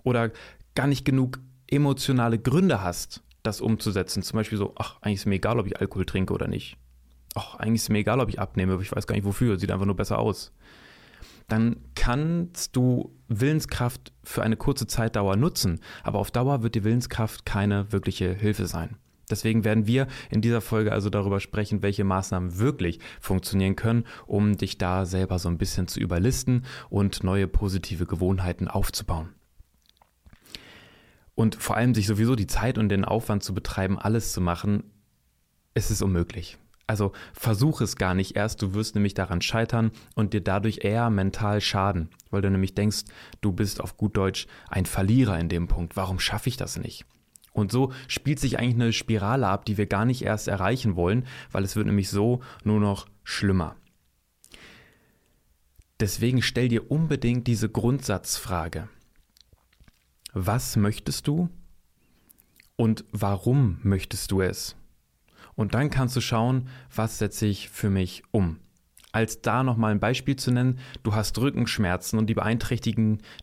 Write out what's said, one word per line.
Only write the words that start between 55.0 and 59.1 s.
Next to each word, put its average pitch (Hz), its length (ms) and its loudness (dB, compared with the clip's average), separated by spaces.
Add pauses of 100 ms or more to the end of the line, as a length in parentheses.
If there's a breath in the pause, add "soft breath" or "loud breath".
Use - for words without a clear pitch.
Deswegen 113 400 2
stell 123 280 2
dir 117 220 0
unbedingt 131 580 0
diese 110 200 2
Grundsatzfrage. 101 1200 -2 (1500)